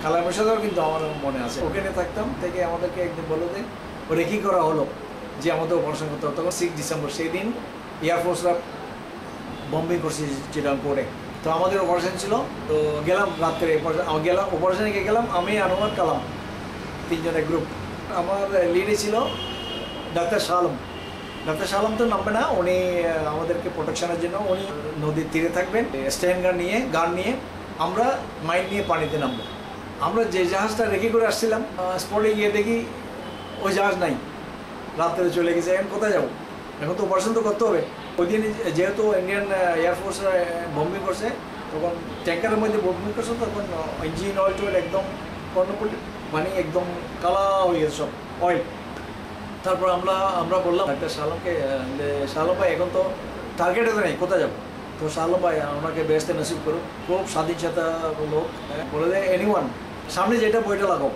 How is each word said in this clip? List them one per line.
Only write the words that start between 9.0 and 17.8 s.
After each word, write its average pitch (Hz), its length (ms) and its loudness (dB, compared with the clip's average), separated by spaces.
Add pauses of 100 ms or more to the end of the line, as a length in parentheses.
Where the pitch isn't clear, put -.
বম্বিং 165 320 0
করছে 151 200 -2 (300)
চিটাগাং 139 300 0
পোর্টে। 139 200 0 (400)
তো 160 60 0
আমাদের 185 300 2
অপারেশন 175 400 2
ছিল, 202 160 0 (320)
তো 151 380 2
গেলাম 190 240 4 (100)
রাত্রে, 160 360 2
অপারেশন, 160 320 2
আমি 156 160 2
গেলাম, 180 220 4
অপারেশনে 185 460 2
গিয়ে 196 120 0
গেলাম 220 280 2
আমি, 208 280 2
আনোয়ার, 190 380 2
কালাম, 160 220 2 (880)
তিনজনের 160 360 0
গ্রুপ। 160 180 0 (520)